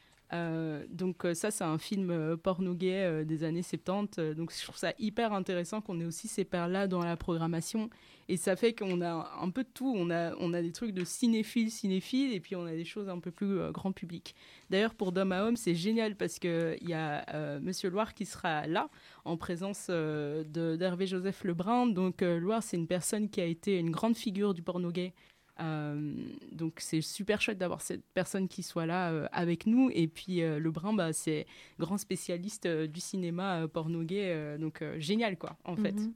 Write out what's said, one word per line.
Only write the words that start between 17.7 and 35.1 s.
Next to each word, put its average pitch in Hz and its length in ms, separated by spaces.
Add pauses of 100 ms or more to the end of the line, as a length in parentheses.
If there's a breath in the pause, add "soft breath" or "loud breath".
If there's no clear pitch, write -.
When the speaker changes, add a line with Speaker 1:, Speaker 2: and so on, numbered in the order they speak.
Speaker 1:
Loire 214 240
qui 202 100
sera 156 420
là, 208 220 (380 loud breath)
en 165 100
présence, 185 540
euh, 151 540
de, 160 320
d'Hervé 180 300
Joseph 185 380
Lebrun. 226 440
Donc, 185 340
euh, 175 160
Loire, 214 240
c'est - 160
une 165 80
personne 202 420
qui 202 140
a - 20
été 175 340
une 165 120
grande 220 260
figure 202 380
du 170 80
porno 175 300
gay. 180 200 (480 soft breath)
Euh, 151 540 (360)
donc 160 280
c'est 160 240
super - 400
chouette 214 160
d'avoir 175 240
cette - 200 (120)
personne 185 340
qui - 140
soit 165 240
là, 175 260
euh, 156 200
avec 170 340
nous. 247 260
Et 165 160
puis, 175 340
euh, 156 160
Lebrun, 160 360
bah, 170 180
c'est 151 320 (340 loud breath)
grand 170 200
spécialiste, 185 640
euh, 160 220
du 156 140
cinéma, 175 640
euh, 160 60
porno 165 340
gay, 185 300
euh, 151 240
donc, 156 240
euh, 151 180
génial 196 380